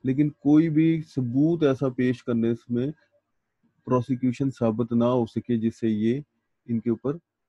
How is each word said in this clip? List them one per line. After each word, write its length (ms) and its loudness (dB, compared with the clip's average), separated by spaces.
लेकिन 240 0
कोई 400 4
भी 320 2
सबूत 600 0
ऐसा 260 2
पेश 320 -2
करने 340 0
में 200 -2
prosecution 640 0
साबित 440 -2
ना 120 2
हो 200 0
सके 320 -4
जिससे 320 -2
ये 340 -2
इनके 200 -4
ऊपर 260 -4